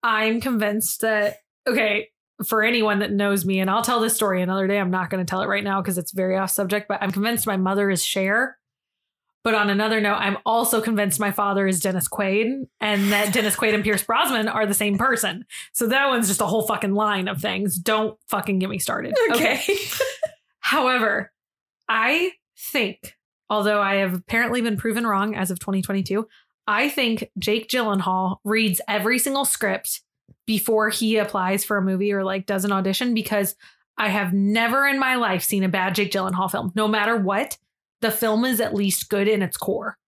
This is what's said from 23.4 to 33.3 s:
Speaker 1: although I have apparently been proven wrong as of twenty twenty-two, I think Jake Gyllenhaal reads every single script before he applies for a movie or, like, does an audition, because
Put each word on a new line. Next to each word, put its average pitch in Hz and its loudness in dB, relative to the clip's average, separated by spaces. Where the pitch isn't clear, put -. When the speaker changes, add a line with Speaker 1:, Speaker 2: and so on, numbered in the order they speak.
Speaker 1:
although 208 2
I 196 2
have 190 0
apparently 233 0
been 226 0
proven 226 -2
wrong 208 0
as 190 -2
of 175 -6
twenty 196 -2
twenty-two, 196 -2
I 220 2
think 240 -2
Jake 214 -2
Gyllenhaal 190 0
reads 214 2
every 214 0
single 277 0
script - -2
before 214 2
he 220 0
applies 196 0
for 214 -2
a 196 2
movie 190 0
or, 196 0
like, 190 -4
does 190 -2
an 202 0
audition, 190 0
because 208 0